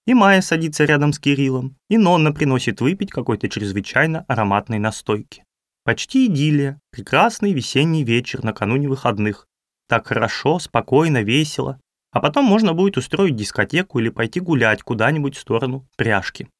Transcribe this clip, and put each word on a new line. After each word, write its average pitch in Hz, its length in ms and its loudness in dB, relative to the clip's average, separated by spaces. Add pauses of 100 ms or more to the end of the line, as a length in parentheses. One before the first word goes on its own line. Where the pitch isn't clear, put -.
и 233 80 4
Майя 196 260 6
садится 160 440 0
рядом 147 280 2
с - 80 -6
Кириллом, 135 560 0 (120)
и 214 80 2
Нонна 175 360 4
приносит 131 480 0
выпить 190 320 -2
какой-то 110 360 -4
чрезвычайно 107 800 -2
ароматной 107 540 0
настойки. 107 640 -6 (400)
Почти 262 420 0
идиллия, 147 540 0 (100)
прекрасный 202 640 0
весенний 151 500 0
вечер 117 400 -2
накануне 113 460 -2
выходных. 107 580 -2 (420)
Так 113 200 -2
хорошо, 131 500 0
спокойно, 135 640 0
весело. 135 560 -4 (320)
А 120 100 -2
потом 156 240 2
можно 208 300 4
будет 196 220 2
устроить 185 400 0
дискотеку 110 640 -2
или 113 80 0
пойти 117 320 -4
гулять 120 420 2
куда-нибудь 135 540 -2
в - 40 -16
сторону 127 460 -4 (100)
пряжки. 107 520 -2 (120)